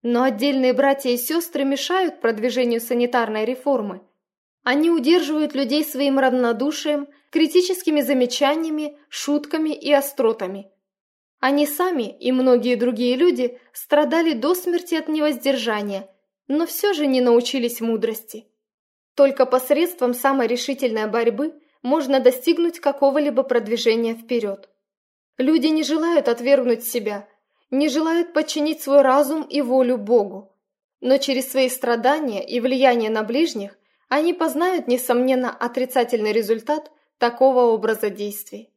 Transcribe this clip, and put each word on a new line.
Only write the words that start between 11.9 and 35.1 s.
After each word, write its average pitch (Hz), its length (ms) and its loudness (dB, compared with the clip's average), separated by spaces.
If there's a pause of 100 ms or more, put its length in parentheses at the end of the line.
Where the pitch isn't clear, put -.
и 254 140 -2
многие 247 420 2
другие 240 420 0
люди 254 420 0 (140)
страдали 302 600 0
до 262 200 0
смерти 349 400 -4
от 311 140 -4
невоздержания, 233 1040 -2 (380)
но 311 180 0
все 403 260 -2
же 302 140 0
не 262 160 2
научились 240 580 0
мудрости. 226 680 -6 (680)
Только 277 320 4
посредством 262 680 0
самой 262 360 0
решительной 240 580 -2
борьбы 233 480 -2 (280)
можно 269 380 0
достигнуть 330 580 2
какого-либо 277 640 2
продвижения 233 720 0
вперед. 214 540 -4 (680)
Люди 294 300 2
не 311 140 2
желают 311 460 0
отвергнуть 240 560 2
себя, 208 420 -6 (440)
не 285 180 0
желают 330 440 0
подчинить 311 500 -2
свой 277 200 6
разум 277 400 2
и - 180 -4
волю 254 380 2
Богу. 202 580 -2 (440)
Но 262 180 2
через 262 320 -2
свои 262 180 2
страдания 240 800 -2
и 240 140 -4
влияние 247 500 2
на 214 120 -2
ближних 233 540 -2 (320)
они 311 240 0
познают, 339 540 -2
несомненно, 247 640 0